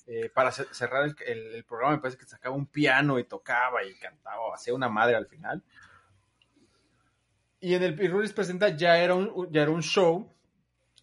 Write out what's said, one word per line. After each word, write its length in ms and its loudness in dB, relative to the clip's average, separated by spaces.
eh, 260 -8
para 180 2
ce-, 200 -8
cerrar 320 -2
el, 120 -4
el, 280 -8
el 100 -14
programa, 300 0
me 60 -6
parece 160 -6
que 80 -20
sacaba 300 -10
un 120 -4
piano 520 2
y 60 -4
tocaba 580 -2
y 120 -12
cantaba, 440 -14
o 140 -6
hacía 200 -6
una 160 -2
madre 260 4
al 120 -2
final. 340 -12
Y 140 2
en 80 0
el 120 0
Pirruris 380 0
Presenta 420 0
ya 240 6
era 160 4
un, 360 -2
ya 100 4
era 100 2
un 120 -2
show 500 2